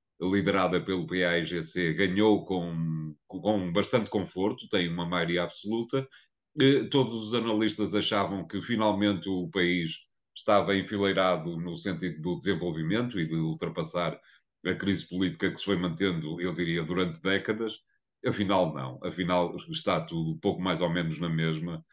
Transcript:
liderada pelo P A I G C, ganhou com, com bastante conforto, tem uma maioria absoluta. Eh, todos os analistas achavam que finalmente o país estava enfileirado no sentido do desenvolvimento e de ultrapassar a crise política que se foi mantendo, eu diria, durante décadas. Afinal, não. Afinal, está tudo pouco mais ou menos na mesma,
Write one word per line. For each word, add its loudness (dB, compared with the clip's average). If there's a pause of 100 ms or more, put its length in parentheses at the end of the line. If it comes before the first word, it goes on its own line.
(200)
liderada 4
pelo 0
P 0
A 4
I 0
G -4
C, 0
ganhou 4
com, -4 (120)
com -2
bastante 0
conforto, -2
tem 2
uma -2
maioria 0
absoluta. -4 (520)
Eh, 6
todos 2
os -2
analistas 2
achavam 0
que -6
finalmente 2
o -2
país 0 (380)
estava 4
enfileirado 2
no -6
sentido -4
do -4
desenvolvimento -2
e 0
de -4
ultrapassar -2 (460)
a 0
crise -2
política -2
que -6
se -12
foi 2
mantendo, -2
eu -4
diria, -2
durante -2
décadas. -2 (440)
Afinal, 2
não. -8
Afinal, 0 (140)
está 0
tudo -4
pouco 0
mais 0
ou 2
menos -2
na -2
mesma, -2